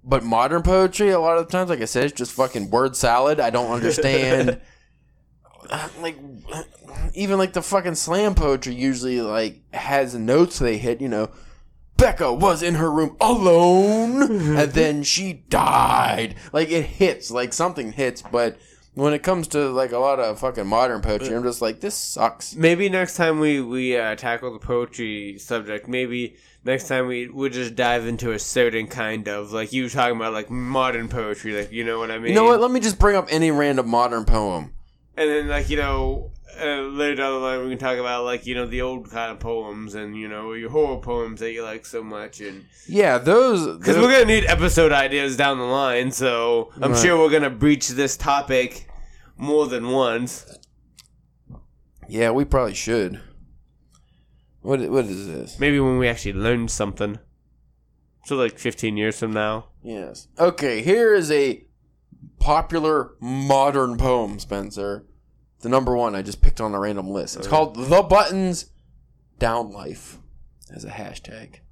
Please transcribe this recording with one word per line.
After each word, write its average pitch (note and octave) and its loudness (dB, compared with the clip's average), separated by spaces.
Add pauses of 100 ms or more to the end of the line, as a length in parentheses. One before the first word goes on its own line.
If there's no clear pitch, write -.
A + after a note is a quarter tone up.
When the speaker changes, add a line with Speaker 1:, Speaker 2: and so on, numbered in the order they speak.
Speaker 1:
But B2+ 0
modern B2 2
poetry, F#3+ 2
a F#3 4
lot E3 2
of E3 -2
the - -10
times, F#3 -2
like D3 -2
I A2 -2
said, B2+ 0
it's C#3+ -2
just B2 -6
fucking A#2+ -2
word B2+ 2
salad. C3+ 2
I A#2+ 0
don't A#2+ 0
understand. B2+ 0
Speaker 2:
<laughs> - -20 (1000)
Speaker 1:
Uh, D#3 -8 (120)
like, D#3+ -8 (960)
even, G3 -2
like, F#3 2
the F3+ -2
fucking F3+ -2
slam F#3+ 0
poetry C3+ 0
usually, B2+ -2
like, G#2+ -2 (140)
has C#3 0
notes C3+ 2
they A#2 0
hit, A#2 -2
you C3+ -4
know. A2 -2 (720)
"Becca A3 4
was F3 2
in E3+ 0
her D#3+ 2
room D3+ 0
alone, G#3 6
Speaker 2:
<laughs> E3+ 2
Speaker 1:
and D3 2
then D3+ 2
she F#3 -2
died." B2 2 (180)
Like, D#3 0
it E3 0
hits, - 0
like, A#2 -4
something D#3 -4
hits, B2 -4
but A2+ -2 (380)
when D3 2
it D3+ -2
comes F3+ 0
to, D3 0
like, B2+ 0
a A#2+ -2
lot C3+ 2
of G#2+ -2
fucking B2+ -4
modern A2+ 2
poetry, A2 -2
I'm A#2+ -2
just B2 -4
like, A2 -4
"This G#3 -6
sucks." - -4
Speaker 2:
Maybe E3+ 4
next F#3 -2
time D#3+ 2
we, D3+ 2
we, B2+ -4
uh, A2 -2
tackle A#2 -6
the G#2+ -16
poetry G#2+ -6
subject, G#2 -8
maybe B2 -6 (280)
next B2+ -4
time C3 -2
we, B2 -6
we'll C3+ -4
just A#2+ -6
dive A#2+ 0
into A#2 -4
a G#2+ -4
certain A2+ 0
kind A2 -6
of, G#2 -8
like, A2 -6
you C3 -2
were B2 -6
talking A#2+ 0
about, A2 -4
like, G#2+ -6
modern B2 -2
poetry, A2 -6
like, G2+ -8
you A#2 -6
know A2+ -4
what A2+ -6
I A2+ -6
mean? A#2 -4
Speaker 1:
You F#3+ 6
know A3 8
what? A#3 8
Let B3 2
me B3+ 2
just G#3 -2
bring G#3 6
up F#3 0
any D#3+ 2
random C#3+ 2
modern A#2 2
poem. G2+ 2 (440)
Speaker 2:
And D#3 0
then, D3 -2
like, D3 -2
you D3+ 0
know, C3+ -2 (320)
uh, C#3+ -4
later C#3+ -4
down C3+ -2
the C3 -4
line, C3 -4
we C3 -6
can B2+ -6
talk B2+ -2
about, B2 -2
like, B2 -6
you B2 -6
know, B2 -4
the B2 -6
old B2+ -8
kind A2+ -8
of G2 -16
poems G#2+ -8
and, G#2 -10
you G#2+ -12
know, G#2+ -12
your A2+ -12
horror C#3+ 0
poems A#2 -8
that A2+ -8
you A2+ -10
like A2 -12
so A2+ -12
much. G#2+ -14
And G2 -14 (220)
Speaker 1:
Yeah, E3 4
those, F#3+ 4 (160)
Speaker 2:
'cause - 4
Speaker 1:
those A3 6
Speaker 2:
we're B3 6
gonna B3+ 8
need A3 4
episode E3 4
ideas C#3 0
down C#3 2
the B2 -4
line, B2+ 0
so A#2 0 (100)
I'm C#3 2
Speaker 1:
Right. A#2+ 4
Speaker 2:
sure F3 6
we're D#3+ 6
gonna D3 2
breach C3 2
this C3+ -2
topic C#3 0 (480)
more D3 0
than A#2+ -6
once. B2 -2 (1600)
Speaker 1:
Yeah, A2+ 0
we C3+ 2
probably B2 0
should. G2 -2 (1400)
What, C3+ 0 (100)
what B2+ 2
is G2 -8
this? D2+ -12
Speaker 2:
Maybe C#3+ 2
when C3 2
we B2+ 2
actually G#2 -4
learn A2+ -2
something. G#2 -4 (1080)
So, C#3+ -4
like, B2 -2
fifteen A2+ -4
years G#2+ -2
from A2 -4
now. G#2+ -4 (160)
Speaker 1:
Yes. G2 -14 (100)
Okay, D3 0
here G#3+ 4
is E3 2
a C#3 0 (760)
popular D#3 2
modern C3+ 2
poem, A#2+ 0
Spencer. G2+ -8 (540)
The A#2 -8
number B2+ 2
one A#2 0
I G2 -4
just G2+ -2
picked - 6
on G#2+ -4
a G2 -2
random G2 -4
list. G2 -6
It's - -12
Speaker 2:
Okay. D3+ 2
Speaker 1:
called D3 2
The C#3+ 4
Buttons F#3 2 (720)
Down A#2 -2
Life D#2 -16 (560)
as A2 -16
a G2+ -16
hashtag. - -18 (120)